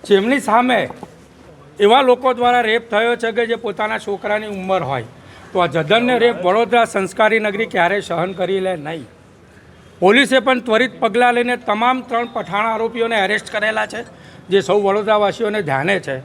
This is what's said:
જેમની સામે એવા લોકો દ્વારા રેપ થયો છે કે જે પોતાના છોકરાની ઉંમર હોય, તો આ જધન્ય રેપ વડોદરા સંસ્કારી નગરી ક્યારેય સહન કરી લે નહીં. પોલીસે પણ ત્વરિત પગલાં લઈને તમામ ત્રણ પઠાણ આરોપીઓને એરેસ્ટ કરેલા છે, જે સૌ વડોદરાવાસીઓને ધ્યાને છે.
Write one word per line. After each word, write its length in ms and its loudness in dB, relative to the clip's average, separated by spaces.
જેમની 380 2
સામે 360 2
એવા 220 6
લોકો 320 2
દ્વારા 340 2
રેપ 220 -2
થયો 260 0
છે 180 -4
કે 140 -2
જે 100 -4
પોતાના 480 -6
છોકરાની 480 -4
ઉંમર 300 -2
હોય, 240 -6
તો 140 -2
આ 60 2
જધન્ય 520 2
રેપ 260 2
વડોદરા 400 2
સંસ્કારી 580 0
નગરી 240 -4
ક્યારેય 400 0
સહન 260 -4
કરી 320 -4
લે 120 -2
નહીં. 260 -10
પોલીસે 420 4
પણ 260 0
ત્વરિત 320 2
પગલાં 360 2
લઈને 200 0
તમામ 360 0
ત્રણ 320 -4
પઠાણ 340 -4
આરોપીઓને 480 -2
એરેસ્ટ 360 -2
કરેલા 340 -2
છે, 140 -10
જે 120 4
સૌ 240 2
વડોદરાવાસીઓને 760 0
ધ્યાને 360 0
છે. 180 -6